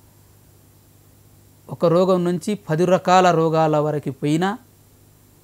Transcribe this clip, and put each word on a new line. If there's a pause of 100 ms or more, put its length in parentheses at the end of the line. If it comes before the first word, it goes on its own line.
(1700)
ఒక
రోగం
నుంచి
పది
రకాల
రోగాల
వరకు
పోయినా (840)